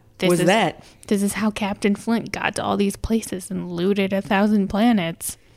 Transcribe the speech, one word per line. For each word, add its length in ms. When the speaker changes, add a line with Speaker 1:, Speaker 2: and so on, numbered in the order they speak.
Speaker 1:
this 80
Speaker 2:
What's 140
Speaker 1:
is 40
Speaker 2:
that? 380
Speaker 1:
this 160
is 100
how 160
Captain 460
Flint 360
got 260
to 60
all 140
these 200
places 520
and 220
looted 420
a 80
thousand 460
planets." 720